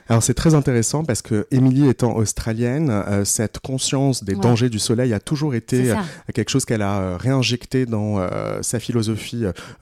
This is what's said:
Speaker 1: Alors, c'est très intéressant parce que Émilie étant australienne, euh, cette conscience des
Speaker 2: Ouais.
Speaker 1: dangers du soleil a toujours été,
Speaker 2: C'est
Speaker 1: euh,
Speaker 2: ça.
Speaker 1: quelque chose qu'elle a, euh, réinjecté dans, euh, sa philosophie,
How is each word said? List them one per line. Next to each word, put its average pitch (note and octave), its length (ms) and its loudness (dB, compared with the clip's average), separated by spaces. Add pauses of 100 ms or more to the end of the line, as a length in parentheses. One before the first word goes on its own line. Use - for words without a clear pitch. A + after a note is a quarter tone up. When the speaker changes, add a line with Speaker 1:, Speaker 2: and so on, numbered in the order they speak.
Speaker 1:
Alors, A#2 140 4
c'est B2 120 2
très D#3+ 200 4
intéressant C#3 480 2
parce C3 180 -2
que G#2 300 -2
Émilie C3 380 6
étant A#2 260 2
australienne, A#2+ 760 -2
euh, G2+ 340 0
cette G#2 340 -2
conscience C3+ 640 -2
des G2 140 -2
Speaker 2:
Ouais. G2+ 40 -4
Speaker 1:
dangers A#2+ 300 4
du G#2+ 80 -2
soleil A#2+ 360 0
a G2+ 40 0
toujours C#3+ 380 -4
été, B2+ 300 0
Speaker 2:
C'est A#2+ 40 2
Speaker 1:
euh, G#2+ 60 2
Speaker 2:
ça. - 360 -6
Speaker 1:
quelque G#2+ 180 -2
chose C3+ 140 0
qu'elle A2 180 -2
a, G2+ 180 -2
euh, F#2 160 -4
réinjecté B2 720 0
dans, G#2+ 340 -2
euh, F#2+ 420 -4
sa - 160 -4
philosophie, A2+ 680 -4 (360)